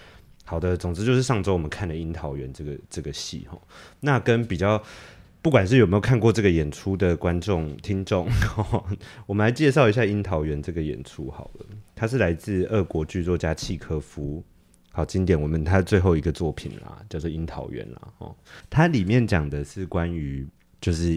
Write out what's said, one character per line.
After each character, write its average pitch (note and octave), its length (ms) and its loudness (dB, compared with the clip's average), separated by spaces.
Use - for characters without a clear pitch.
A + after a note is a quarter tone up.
好 E2 140 -6
的， F2+ 180 0
总 F2 160 -4
之 F#2 120 -4
就 B2+ 100 4
是 C3 80 4
上 B2 180 0
周 F#2+ 120 0
我 F2+ 60 4
们 D2+ 120 -2
看 - 160 -6
了 D#2 100 -6
《樱 E2 160 -6
桃 D#2 220 -8
园》 C2+ 180 -8
这 D2 120 -12
个， C#2+ 120 -8
这 - 100 -10
个 C#2+ 120 -8
戏 - 360 -12
吼。 - 140 -16
那 C3+ 180 2
跟 A#2 260 2
比 G2 120 -4
较， G2+ 260 2
不 E3 120 2
管 G#2 120 6
是 A2+ 120 4
有 A2+ 100 8
没 F2 80 2
有 G#2 60 6
看 A#2+ 180 4
过 A2 140 4
这 G#2+ 100 2
个 G2 80 6
演 D#2 180 2
出 F#2+ 280 -4
的 F2 200 2
观 F2 240 0
众、 D#2+ 360 -2
听 F#2+ 280 -4
众， F2+ 220 0
<laughs> - 460 -8
我 G#2 80 -6
们 G#2 140 2
来 A#2+ 60 4
介 C#3+ 180 4
绍 B2+ 180 6
一 G#2 40 4
下 A#2+ 120 2
《樱 G2+ 160 0
桃 F2+ 240 -2
园》 D2 160 -2
这 E2 120 -8
个 D#2+ 100 -4
演 D2 220 -4
出 C2+ 260 -12
好 - 180 -14
了。 - 60 -18
它 A2+ 140 -4
是 B2+ 100 -2
来 F2 160 2
自 F#2 300 -2
俄 G#2 180 2
国 D#2+ 220 -2
剧 F2+ 180 -4
作 F2 160 0
家 D#2+ 160 -2
契 - 220 -6
科 D2+ 240 -6
夫， D2 420 -8
好 D#2+ 140 -2
经 F#2+ 200 0
典， E2+ 160 4
我 D2+ 60 -2
们 D#2 160 0
他 F#2+ 180 4
最 F#2 200 4
后 F2 160 4
一 D2+ 40 0
个 D2+ 120 0
作 D#2+ 180 -2
品 - 300 -10
啦， - 280 -18
叫 D#2+ 120 -6
做 D#2 120 -4
《樱 D#2+ 140 -4
桃 C#2+ 240 -10
园》 A1+ 220 -10
啦， - 160 -18
哦。 - 160 -14
它 D#3+ 200 4
里 A#2 160 2
面 A#2 200 4
讲 D#2 240 2
的 C#2+ 160 -4
是 F#2+ 220 -10
关 E2+ 260 -2
于， C#2 320 -6
就 F2+ 120 0
是 E2 240 2